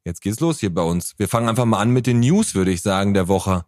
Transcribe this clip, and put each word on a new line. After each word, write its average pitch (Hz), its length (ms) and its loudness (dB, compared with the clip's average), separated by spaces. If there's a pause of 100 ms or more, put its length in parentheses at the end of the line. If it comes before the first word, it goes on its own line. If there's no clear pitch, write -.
Jetzt 85 180 -8
geht's 107 200 -4
los 165 180 -2
hier 98 140 -2
bei 87 80 0
uns. 85 360 -2
Wir 101 120 -2
fangen 117 180 0
einfach 113 160 0
mal 113 160 2
an 110 120 2
mit 123 160 0
den 120 120 2
News, 170 360 2
würde 95 160 2
ich 87 100 -2
sagen, 101 320 0
der 92 160 2
Woche. 92 380 0